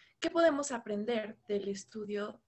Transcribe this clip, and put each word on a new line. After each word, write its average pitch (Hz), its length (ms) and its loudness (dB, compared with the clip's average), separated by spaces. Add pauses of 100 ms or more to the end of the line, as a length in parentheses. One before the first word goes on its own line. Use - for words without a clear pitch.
(220)
¿qué 330 100 0
podemos 320 400 4
aprender 220 680 -4 (100)
del 202 200 -2
estudio 208 800 -6